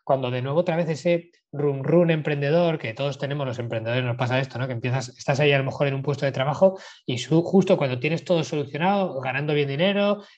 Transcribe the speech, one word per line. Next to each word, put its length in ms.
cuando 260
de 100
nuevo 200
otra 160
vez 120
ese 420
run 300
run 260
emprendedor, 680
que 160
todos 240
tenemos 280
los 120
emprendedores, 440
nos 140
pasa 240
esto, 180
¿no? 80
Que 60
empiezas, 380
estás 280
ahí 140
a 60
lo 60
mejor 220
en 60
un 100
puesto 220
de 80
trabajo 460
y 140
su-, 240
justo 340
cuando 240
tienes 240
todo 180
solucionado, 800
ganando 320
bien 160
dinero, 560